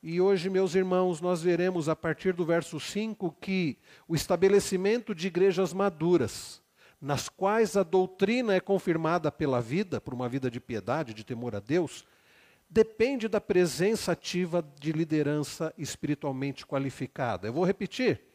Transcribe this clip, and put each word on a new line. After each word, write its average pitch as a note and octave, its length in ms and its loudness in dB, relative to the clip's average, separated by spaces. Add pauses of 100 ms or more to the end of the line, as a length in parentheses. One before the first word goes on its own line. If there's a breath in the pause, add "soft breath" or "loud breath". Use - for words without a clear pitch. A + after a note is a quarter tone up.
E E3 180 -4
hoje, F#3+ 300 2
meus F#3 240 2
irmãos, F#3 440 2
nós F3 220 -2
veremos F3 480 2
a D#3+ 80 0
partir F3 380 -2
do F3 100 -2
verso E3 340 -2
cinco G3+ 600 -6
que F#3 380 0 (280 soft breath)
o E3 80 -4
estabelecimento F#3+ 1000 2
de E3+ 140 -4
igrejas F3 440 2
maduras, E3+ 880 0 (380 soft breath)
nas C#3 300 -2
quais G#3 440 2
a G3+ 80 4
doutrina F#3+ 720 2
é F#3 80 4
confirmada E3 720 0
pela C3 300 0
vida, D3 360 -2
por C3 140 -8
uma B2 160 -4
vida B2+ 220 -2
de A#2 100 -10
piedade, A#2 540 -4
de G#2+ 100 -16
temor A#2 320 -8
a - 20 -4
Deus, C#3 460 -2 (640 soft breath)
depende A3 580 2
da G#3+ 140 0
presença F3+ 720 2
ativa F3 500 -2 (160)
de D#3+ 140 -4
liderança D3+ 840 -2
espiritualmente C#3 880 -6
qualificada. B2+ 840 -4
Eu A#2 60 -6
vou E3+ 100 2
repetir. G3 560 0 (140)